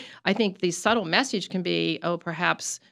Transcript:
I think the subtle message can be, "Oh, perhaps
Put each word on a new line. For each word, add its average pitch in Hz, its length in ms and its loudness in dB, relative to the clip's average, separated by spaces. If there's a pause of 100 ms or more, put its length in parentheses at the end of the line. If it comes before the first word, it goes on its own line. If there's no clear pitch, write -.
(260)
I 190 80 4
think 202 260 2
the 175 120 2
subtle 220 340 2
message 185 440 0
can 185 140 -2
be, 170 400 0
"Oh, 175 140 0
perhaps 165 640 -2 (120)